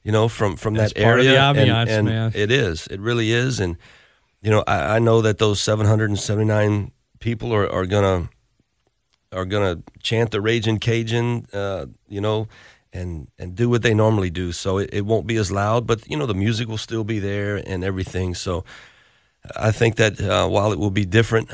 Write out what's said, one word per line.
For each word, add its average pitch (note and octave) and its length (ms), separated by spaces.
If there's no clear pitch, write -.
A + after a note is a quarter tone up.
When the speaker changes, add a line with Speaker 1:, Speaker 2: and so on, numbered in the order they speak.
Speaker 1:
you G#2 120
know, A2 160
from, G2 260
from G#2+ 200
Speaker 2:
That's A2 180
Speaker 1:
that G2+ 100
Speaker 2:
part A#2+ 160
of B2+ 60
Speaker 1:
area. C3+ 280
Speaker 2:
the C#3+ 80
Speaker 1:
And, G#2+ 80
Speaker 2:
ambiance, A2+ 200
Speaker 1:
and G#2+ 180
Speaker 2:
man. A2+ 260
Speaker 1:
it G#2 180
is. G#2 360
It G2 140
really A2+ 300
is. A#2+ 280
And, F2 160
you G#2+ 80
know, G#2+ 160
I, F#2 300
I A#2 40
know A2+ 220
that G#2+ 180
those G#2 200
seven G#2+ 280
hundred G#2+ 240
and G2+ 80
seventy-nine G#2+ 760
people A#2 340
are, G2+ 160
are F#2 160
gonna, F#2+ 440
are F#2 100
gonna F#2 400
chant A2+ 300
the G#2 80
Ragin' A2 400
Cajun, A#2 720
uh, G2 360
you G2+ 140
know, G#2+ 260
and, F2 360
and F2+ 160
do A#2+ 160
what A#2 140
they A#2 100
normally G#2+ 380
do. F2 200
So F#2+ 280
it, G2 120
it G2+ 140
won't G#2+ 220
be A2+ 80
as G2 160
loud, G#2+ 340
but, A2+ 240
you D3+ 80
know, D3 80
the A2 80
music A2 340
will A2 120
still A2+ 240
be G#2+ 160
there G2+ 380
and F#2 260
everything. F#2 500
So F2 320
I A2 160
think A2+ 260
that, A2 220
uh, F#2+ 280
while G2+ 240
it F#2+ 80
will G#2 100
be G2 160
different, A2 480